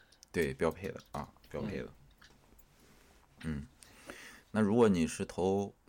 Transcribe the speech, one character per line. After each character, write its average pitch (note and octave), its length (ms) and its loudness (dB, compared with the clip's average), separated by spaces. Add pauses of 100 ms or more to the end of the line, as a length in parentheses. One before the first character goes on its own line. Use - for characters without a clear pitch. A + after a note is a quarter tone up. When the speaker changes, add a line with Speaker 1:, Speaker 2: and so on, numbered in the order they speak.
(320)
Speaker 1:
对， D2 220 0
标 D#2+ 160 0
配 - 200 -8
的 - 120 -12 (120)
啊， C#2 140 -8 (220)
标 D2 140 -8
配 C#2 160 -6
的。 A1 100 -10 (1500)
Speaker 2:
嗯。 D#2+ 120 -4
Speaker 1:
嗯。 C#2+ 120 -8 (840)
那 G#2 100 0
如 G#2 140 4
果 A#2+ 120 8
你 E2+ 200 4
是 - 180 -4
投 G2 480 0 (160)